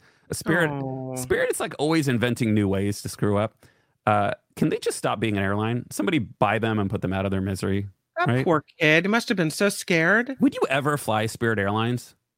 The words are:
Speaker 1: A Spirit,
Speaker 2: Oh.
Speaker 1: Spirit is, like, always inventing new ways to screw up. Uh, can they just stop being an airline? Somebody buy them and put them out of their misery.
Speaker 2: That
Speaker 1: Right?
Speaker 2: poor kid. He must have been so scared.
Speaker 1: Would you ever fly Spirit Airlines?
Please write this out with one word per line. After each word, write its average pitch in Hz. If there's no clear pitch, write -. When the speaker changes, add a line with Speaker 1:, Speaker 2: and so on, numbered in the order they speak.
Speaker 1:
A -
Spirit, 165
Speaker 2:
Oh. 131
Speaker 1:
Spirit 480
is, -
like, -
always 156
inventing 120
new 104
ways 98
to -
screw 104
up. -
Uh, 104
can -
they 466
just -
stop 120
being 107
an 98
airline? 107
Somebody 175
buy 107
them 110
and 98
put 95
them 92
out 95
of 98
their 98
misery. 98
Speaker 2:
That 349
Speaker 1:
Right? 131
Speaker 2:
poor 156
kid. 160
He 196
must 226
have 214
been 165
so 202
scared. 196
Speaker 1:
Would 277
you 494
ever 143
fly 107
Spirit 113
Airlines? 110